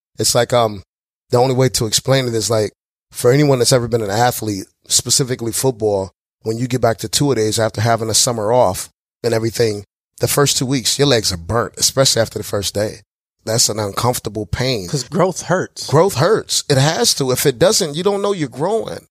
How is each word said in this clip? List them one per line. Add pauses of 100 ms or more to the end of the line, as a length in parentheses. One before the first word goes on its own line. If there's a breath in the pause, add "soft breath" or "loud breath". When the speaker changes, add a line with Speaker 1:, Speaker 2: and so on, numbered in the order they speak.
(200)
Speaker 1:
It's
like,
um, (460)
the
only
way
to
explain
it
is,
like, (380)
for
anyone
that's
ever
been
an
athlete, (220)
specifically
football, (320)
when
you
get
back
to
two-a-days
after
having
a
summer
off (340)
and
everything, (360)
the
first
two
weeks,
your
legs
are
burnt,
especially
after
the
first
day. (440)
That's
an
uncomfortable
pain.
Speaker 2:
'Cause
growth
hurts.
Speaker 1:
Growth
hurts.
It
has
to.
If
it
doesn't,
you
don't
know
you're
growing.